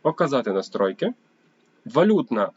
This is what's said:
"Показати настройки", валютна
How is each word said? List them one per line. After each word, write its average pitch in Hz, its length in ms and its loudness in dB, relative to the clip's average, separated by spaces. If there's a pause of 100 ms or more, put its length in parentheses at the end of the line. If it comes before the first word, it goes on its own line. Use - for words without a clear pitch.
"Показати 139 500 0
настройки", 98 600 -2 (720)
валютна 131 720 0